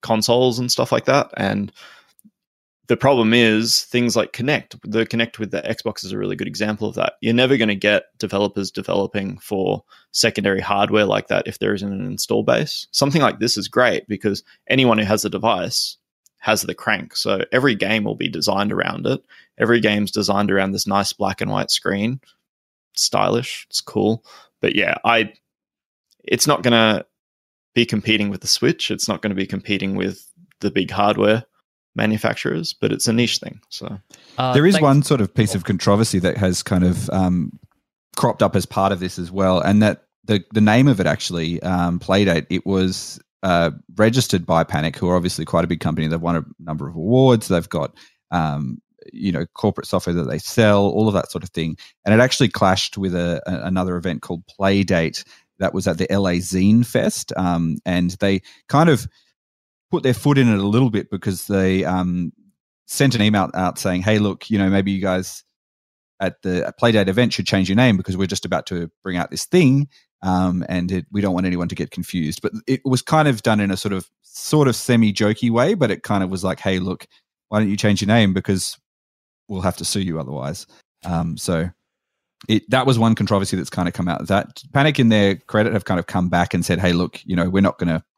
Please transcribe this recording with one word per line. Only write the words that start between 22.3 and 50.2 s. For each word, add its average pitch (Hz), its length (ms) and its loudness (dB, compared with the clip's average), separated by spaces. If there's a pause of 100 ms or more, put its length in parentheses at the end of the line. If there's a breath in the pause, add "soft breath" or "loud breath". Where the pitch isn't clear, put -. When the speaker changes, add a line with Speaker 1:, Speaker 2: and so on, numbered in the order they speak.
Speaker 1:
Stylish. - 720 -2
It's - 120 -4
cool. 107 440 -2 (380 loud breath)
But - 120 0
yeah, 98 200 2 (100)
I, 113 300 2 (880)
it's - 220 0
not 139 160 2
gonna 113 420 4 (680)
be 120 100 4
competing 107 460 0
with 98 100 -8
the - 60 -10
Switch. - 440 -2
It's - 180 -6
not 98 120 -4
gonna 104 140 -4
be 95 120 -2
competing 98 480 -4
with 92 320 -6 (340)
the 101 100 -2
big 95 200 -2
hardware 104 540 2 (500)
manufacturers, 110 800 -2
but - 180 -2
it's 98 160 -2
a 113 40 0
niche 117 260 0
thing. - 220 -14 (100)
So - 280 -12 (380 loud breath)
Speaker 2:
Uh, 131 160 -2
Speaker 3:
There 143 140 4
is 196 80 6
Speaker 2:
thanks. 165 80 2
Speaker 3:
one 143 200 6
sort 139 180 2
of 98 140 -2
piece 107 220 2
of 87 80 -4
controversy 101 560 2
that 87 160 0
has 92 260 0
kind 92 220 2
of, 90 260 0
um, 90 480 0 (580)
cropped - 260 0
up 98 120 2
as 92 120 0
part 98 260 0
of 87 80 -4
this 92 180 -8
as 87 140 -8
well, 92 280 2
and 104 220 4
that 104 220 0 (200)
the, 104 280 0
the 110 80 2
name 110 260 6
of 110 140 4
it 90 60 2
actually, 85 560 -4
um, 87 360 0
Playdate, 95 520 0
it 92 160 -4
was, 92 520 -2 (240)
uh, 85 280 2 (260)
registered 107 480 2
by 82 200 2
Panic, 80 320 -4
who 92 120 -2
are 90 80 2
obviously 87 280 -2
quite 85 200 0
a 82 40 -4
big 85 120 -4
company. 82 280 -2
They've 82 120 -2
won 85 160 -2
a 78 80 -4 (160)
number 76 280 -10
of 82 80 -14
awards. 120 520 4
They've 87 200 0
got, 76 280 -6 (340 soft breath)
um, 76 500 -4 (320)
you 95 200 -4
know, 82 220 -4
corporate - 320 -2
software 90 280 -2
that 80 140 -2